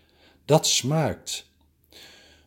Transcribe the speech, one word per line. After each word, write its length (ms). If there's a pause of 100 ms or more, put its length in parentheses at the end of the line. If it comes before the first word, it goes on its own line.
(460)
Dat 220
smaakt. 840 (960)